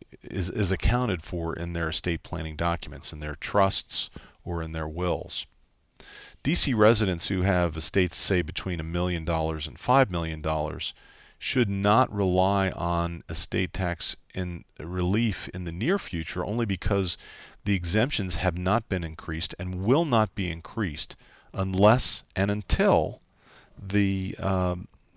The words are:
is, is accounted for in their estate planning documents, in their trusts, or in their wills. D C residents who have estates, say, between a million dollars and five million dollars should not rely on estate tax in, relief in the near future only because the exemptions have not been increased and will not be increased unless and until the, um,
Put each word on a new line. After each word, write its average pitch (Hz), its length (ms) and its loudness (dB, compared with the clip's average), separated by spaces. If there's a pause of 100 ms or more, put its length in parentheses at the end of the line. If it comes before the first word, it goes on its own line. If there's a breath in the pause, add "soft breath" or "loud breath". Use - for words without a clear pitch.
(240)
is, 90 280 -4
is 95 200 0
accounted 113 520 2
for 82 300 -4
in 85 200 -6
their 82 160 -2
estate 82 340 -2
planning 80 320 -8
documents, 82 580 -4
in 78 60 -10
their 76 180 -8
trusts, - 760 0 (340 loud breath)
or 85 180 -4
in 80 100 -6
their 80 160 -4
wills. 82 580 -2 (1000 loud breath)
D 165 100 2
C 147 180 4
residents 107 560 6
who 92 140 2
have 87 340 4
estates, 90 400 0
say, 90 260 2
between 82 360 -4
a 80 60 -4
million 87 400 -2
dollars 80 420 -2
and 67 100 -12
five 127 320 4
million 82 320 -4
dollars 78 540 -4 (480 loud breath)
should 117 280 0
not 104 440 2
rely 95 580 2
on 85 580 -2
estate 92 420 -2
tax 87 420 -4 (200)
in, 90 280 -6 (160)
relief 92 760 0
in 92 100 -6
the 85 80 -6
near 131 260 0
future 85 460 -6
only 113 220 -2
because 98 500 0 (480 loud breath)
the 101 100 2
exemptions 95 600 0
have 87 240 0
not 95 320 0
been 90 120 -2
increased 80 560 -6
and 92 240 -4
will 135 220 2
not 113 300 0
be 92 160 -4
increased 85 640 -6 (380 soft breath)
unless 98 680 4 (120)
and 98 140 2
until 107 720 2 (600 soft breath)
the, 98 560 0
um, 90 480 0 (300)